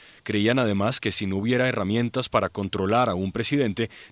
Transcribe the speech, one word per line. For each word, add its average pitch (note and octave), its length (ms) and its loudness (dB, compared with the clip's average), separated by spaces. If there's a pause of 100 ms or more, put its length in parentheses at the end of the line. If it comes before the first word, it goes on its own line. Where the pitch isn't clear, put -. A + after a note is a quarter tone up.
(240)
Creían G#2+ 340 2
además G#2 420 2
que G#2+ 100 -2
si G#2 140 -2
no F#2+ 120 -2
hubiera B2 320 2
herramientas A#2 600 -2
para G2+ 220 0
controlar G2+ 580 0
a F#2+ 60 -2
un F#2+ 180 -2
presidente, A#2 560 0 (240)